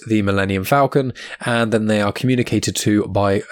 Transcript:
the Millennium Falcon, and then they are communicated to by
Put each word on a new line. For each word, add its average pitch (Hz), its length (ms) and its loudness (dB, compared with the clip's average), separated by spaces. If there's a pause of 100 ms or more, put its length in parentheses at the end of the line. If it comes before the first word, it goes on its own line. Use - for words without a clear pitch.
the 110 160 2
Millennium 98 420 0
Falcon, 135 480 2 (300)
and 117 300 0
then 110 160 2
they 107 140 2
are 101 100 0
communicated 120 640 0
to 104 300 2
by 101 340 0 (100)